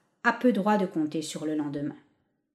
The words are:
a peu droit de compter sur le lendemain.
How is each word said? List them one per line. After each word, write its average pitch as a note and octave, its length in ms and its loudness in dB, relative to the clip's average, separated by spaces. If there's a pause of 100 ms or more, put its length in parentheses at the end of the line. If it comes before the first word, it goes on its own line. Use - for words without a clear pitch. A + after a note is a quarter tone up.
(240)
a A#3 100 4
peu B3 180 4
droit G#3 260 2
de G3 80 2
compter D#3+ 360 -2
sur D#3 240 -8
le D#3 100 -2
lendemain. D3 400 -4 (600)